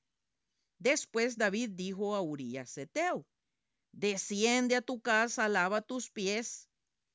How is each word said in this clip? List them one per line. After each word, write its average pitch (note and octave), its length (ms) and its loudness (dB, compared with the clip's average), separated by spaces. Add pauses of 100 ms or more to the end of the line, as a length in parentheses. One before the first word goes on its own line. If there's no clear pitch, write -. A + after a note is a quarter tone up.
(800)
Después A#3 560 2
David G#3+ 380 0
dijo G3 420 -2
a G3 60 0
Urías C3 540 -6
Eteo: C4+ 480 -2 (680)
"Desciende G#3+ 800 2
a B3 80 2
tu A#3+ 180 -6
casa, A3+ 480 2
lava G3+ 320 2
tus B3+ 300 -6
pies". G#3 580 -4 (460)